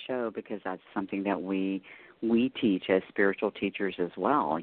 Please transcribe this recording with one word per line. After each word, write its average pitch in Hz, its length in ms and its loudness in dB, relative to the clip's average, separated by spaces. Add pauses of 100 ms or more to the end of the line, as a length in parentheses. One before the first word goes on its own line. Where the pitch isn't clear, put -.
show, 123 280 -4
because 107 300 -8
that's 92 180 -6 (120)
something 98 300 -4
that 95 160 0
we, 95 420 -2 (400)
we 117 280 4 (100)
teach 98 280 2
as 95 200 6
spiritual 101 420 2
teachers 98 480 -4
as 87 180 -2
well, 95 460 2